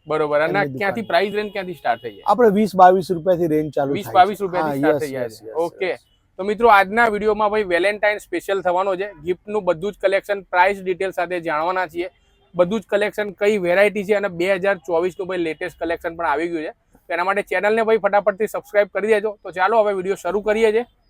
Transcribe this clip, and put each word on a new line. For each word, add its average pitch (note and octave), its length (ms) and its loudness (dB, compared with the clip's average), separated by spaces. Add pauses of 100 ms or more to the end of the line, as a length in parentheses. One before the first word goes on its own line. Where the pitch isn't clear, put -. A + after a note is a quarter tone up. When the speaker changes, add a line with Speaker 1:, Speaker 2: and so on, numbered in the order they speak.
Speaker 1:
બરોબર. D3+ 340 0
અને F3 180 0
Speaker 2:
એમની C3+ 180 -4
Speaker 1:
ક્યાંથી G3+ 240 -4
Speaker 2:
દુકાને. G3 60 -12
Speaker 1:
પ્રાઇસ F#3+ 260 0
રેન્જ G#3 180 -4
ક્યાંથી F#3 220 -8
સ્ટાર્ટ B2 280 -4
થઈ A#2 100 -10
જાય? G2 160 -20
Speaker 2:
આપણે G#3+ 220 4
વીસ G3+ 260 2
બાવીસ F#3 360 6
રૂપિયાથી E3+ 360 0
રેન્જ D3+ 260 0
ચાલુ C#3+ 200 -2
Speaker 1:
વીસ G3+ 120 -4
Speaker 2:
થાય A#2 60 -10
છે. - 40 -6
Speaker 1:
બાવીસ F#3+ 260 4
રૂપિયાથી F3 280 -2
Speaker 2:
હા, C#3 80 -4
Speaker 1:
સ્ટાર્ટ D3+ 180 2
Speaker 2:
યસ, C#3 60 -4
Speaker 1:
થઈ C#3+ 100 -4
જાય B2+ 120 -6
Speaker 2:
યસ, A2 180 -10
Speaker 1:
છે. G#2+ 60 -20
Speaker 2:
યસ, A2 80 -14
Speaker 1:
ઓકે. E3+ 340 -4
Speaker 2:
યસ. C3 100 -6 (380)
Speaker 1:
તો F#3 60 -8
મિત્રો G#3+ 260 2
આજના G#3 380 4
વીડિયોમાં G#3 420 0
ભાઈ G#3+ 140 0
વેલેન્ટાઇન G3+ 540 0
સ્પેશિયલ F#3 440 -4
થવાનો F#3 340 0
છે. G3 180 -6 (100)
ગિફ્ટનું F#3 420 -6
બધું F3+ 260 -2
જ - 100 -20
કલેક્શન G3 400 -2
પ્રાઇસ F#3 420 0
ડિટેલ F#3 280 -4
સાથે F3 280 -4
જાણવાના E3 480 -2
છીએ. E3+ 220 -8 (460)
બધું F3+ 240 2
જ - 100 -6
કલેક્શન G#3 420 -2
કઈ G#3 260 0
વેરાયટી F#3+ 460 2
છે G#3 100 -2
અને G3+ 140 0
બે F3+ 280 -2
હજાર G3 200 0
ચોવીસનું F3 520 -2
ભાઈ F#3 100 -4
લેટેસ્ટ E3 420 -6
કલેક્શન E3+ 360 -6
પણ E3+ 100 -6
આવી D#3 220 -2
ગયું E3 160 -6
છે. F3 60 -8
તો - 440 -14
એના E3+ 100 -2
માટે G3 180 0
ચેનલને G#3 420 0
ભાઈ A3 140 2
ફટાફટથી G3+ 500 0
સબસ્ક્રાઇબ G3+ 400 0
કરી G3 200 -4
દેજો. G#3 360 0
તો F#3+ 80 -12
ચાલો G3 320 2
હવે G#3 100 0
વીડિયો F#3+ 220 -2
શરૂ F#3 260 -4
કરીએ G#3+ 300 2
છીએ. A#3 140 -2 (240)